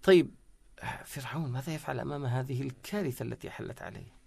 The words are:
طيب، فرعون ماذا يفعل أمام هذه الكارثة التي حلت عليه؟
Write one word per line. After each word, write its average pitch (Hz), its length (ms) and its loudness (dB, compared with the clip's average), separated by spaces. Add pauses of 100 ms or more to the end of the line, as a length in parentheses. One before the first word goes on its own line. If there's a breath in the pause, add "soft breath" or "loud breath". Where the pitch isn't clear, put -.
طيب، 170 280 10 (720)
فرعون 139 460 -6
ماذا 131 240 -4
يفعل 143 260 -4
أمام 143 260 -4
هذه 131 360 0
الكارثة 139 600 -4
التي 113 280 -8
حلت - 320 -8
عليه؟ - 340 -14 (100)